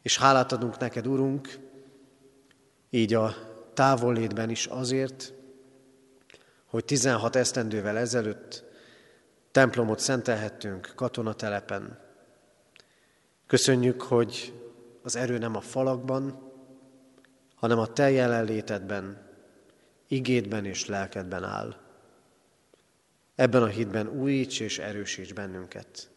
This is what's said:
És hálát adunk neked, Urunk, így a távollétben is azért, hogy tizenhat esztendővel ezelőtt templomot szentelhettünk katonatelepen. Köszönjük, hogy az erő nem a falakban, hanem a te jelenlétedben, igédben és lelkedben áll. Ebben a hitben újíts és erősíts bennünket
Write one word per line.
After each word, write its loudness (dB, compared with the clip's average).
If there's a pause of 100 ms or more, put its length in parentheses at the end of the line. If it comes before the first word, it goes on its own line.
És 0
hálát 6
adunk -2
neked, -4
Urunk, 0 (1300)
így 4
a 2 (380)
távollétben 2
is -4
azért, -4 (1300)
hogy -4
tizenhat 2
esztendővel 0
ezelőtt -4 (880)
templomot 4
szentelhettünk -2
katonatelepen. -6 (1500)
Köszönjük, 4
hogy 0 (500)
az -6
erő -2
nem -4
a -4
falakban, -4 (1040)
hanem 2
a -2
te 6
jelenlétedben, 0 (760)
igédben 0
és -6
lelkedben -6
áll. -8 (1600)
Ebben 6
a 4
hitben -2
újíts -2
és -6
erősíts -8
bennünket -12